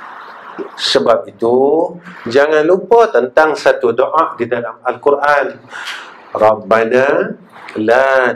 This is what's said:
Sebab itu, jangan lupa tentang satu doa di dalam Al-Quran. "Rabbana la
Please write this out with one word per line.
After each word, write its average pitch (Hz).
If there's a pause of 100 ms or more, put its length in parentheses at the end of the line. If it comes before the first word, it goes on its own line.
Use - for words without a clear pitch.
(760)
Sebab -
itu, 117 (720)
jangan 151
lupa 214
tentang 127
satu 120
doa 143
di -
dalam 117
Al-Quran. 143 (800)
"Rabbana 113 (400)
la 127